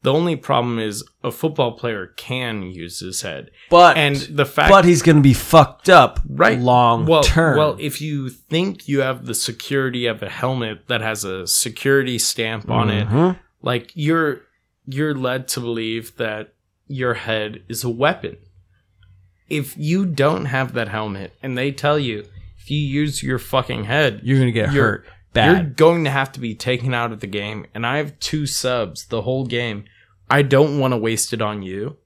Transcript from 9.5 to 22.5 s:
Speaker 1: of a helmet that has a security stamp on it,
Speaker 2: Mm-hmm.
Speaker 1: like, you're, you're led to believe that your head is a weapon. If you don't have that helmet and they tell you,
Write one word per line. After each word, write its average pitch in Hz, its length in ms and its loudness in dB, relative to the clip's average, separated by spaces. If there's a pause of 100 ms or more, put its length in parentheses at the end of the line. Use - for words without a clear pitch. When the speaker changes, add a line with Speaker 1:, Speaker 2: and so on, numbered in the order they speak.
Speaker 1:
of 110 160 -4
a 101 60 -8
helmet 120 600 -4
that 120 120 0
has 110 240 -4
a 92 220 -8
security 127 720 0
stamp 110 520 -4
on 110 200 0
it, 107 180 -2
Speaker 2:
Mm-hmm. 170 300 2 (240)
Speaker 1:
like, 120 320 -4
you're, 156 480 -2 (440)
you're 143 280 -4
led 127 340 -6
to - 120 -6
believe 113 580 -8
that 107 360 -8 (320)
your 127 280 -4
head 110 540 -6
is 113 140 -10
a 123 80 -4
weapon. 139 460 -2 (1120)
If 147 280 -6
you 175 300 -2
don't 156 400 0
have 131 280 -4
that 117 140 -4
helmet 101 440 -8 (100)
and 131 160 -6
they 135 140 -4
tell 147 260 0
you, 113 260 -6 (340)